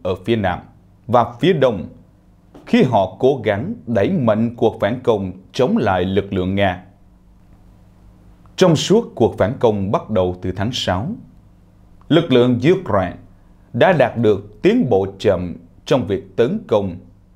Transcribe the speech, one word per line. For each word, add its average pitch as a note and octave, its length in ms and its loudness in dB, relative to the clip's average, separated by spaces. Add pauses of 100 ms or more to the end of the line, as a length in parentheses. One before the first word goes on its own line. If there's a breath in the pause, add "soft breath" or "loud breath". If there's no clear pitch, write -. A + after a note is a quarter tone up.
ở F#2 120 -4
phía A#2 200 -2
Nam F#2 240 -2 (480)
và A#2 320 2
phía F3+ 140 4
Đông B2+ 340 0 (800)
khi A#3 180 2
họ G2+ 360 0
cố B2+ 240 2
gắng G#2+ 300 -2 (140)
đẩy A2+ 220 0
mạnh A#2 460 0
cuộc A2 240 0
phản A2 240 -2
công G2 280 0 (200)
chống B2 260 0
lại F#2 280 0
lực F#2+ 280 -2
lượng F#2 220 -2
Nga. F#2+ 280 0 (1700)
Trong F3+ 200 4
suốt A3+ 400 0
cuộc - 220 0
phản G2+ 220 0
công G#2 320 0
bắt E3+ 180 -4
đầu F#2 320 0
từ F#2+ 100 -6
tháng G2 220 -6
sáu, G2+ 360 -4 (1000)
lực D#3+ 240 2
lượng B2 280 4 (120)
Ukraine G#2 460 -2 (560 soft breath)
đã D#3 200 2
đạt B2 240 0
được G#2+ 440 0
tiến G#3 280 2
bộ G2 180 2 (120)
chậm F2+ 360 0 (300)
trong C3+ 220 0
việc - 280 -6
tấn D3+ 320 0
công G2 280 0 (400)